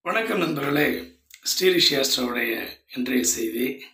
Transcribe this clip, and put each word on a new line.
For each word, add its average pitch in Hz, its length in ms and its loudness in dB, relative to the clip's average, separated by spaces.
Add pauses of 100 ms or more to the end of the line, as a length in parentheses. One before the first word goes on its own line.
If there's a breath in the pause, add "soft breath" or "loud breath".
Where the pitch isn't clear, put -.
வணக்கம் 208 360 -2
நண்பர்களே, 143 800 0 (260)
ஸ்ரீரிஷி 170 520 4
ஆஸ்ட்ரோவுடைய 120 720 0 (280)
இன்றைய 127 280 0
செய்தி. 117 720 -2